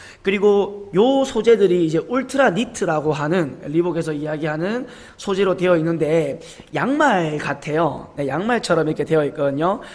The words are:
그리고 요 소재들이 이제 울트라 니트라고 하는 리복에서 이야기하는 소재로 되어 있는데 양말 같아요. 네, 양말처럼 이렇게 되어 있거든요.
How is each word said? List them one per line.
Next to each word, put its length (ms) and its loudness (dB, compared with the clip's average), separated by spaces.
그리고 720 0
요 320 4
소재들이 580 4
이제 140 0
울트라 540 0
니트라고 600 -2
하는 540 -2
리복에서 480 -2
이야기하는 720 -4
소재로 400 0
되어 180 4
있는데 640 0
양말 600 2
같아요. 800 -4
네, 120 -4
양말처럼 600 0
이렇게 160 -2
되어 220 2
있거든요. 560 -2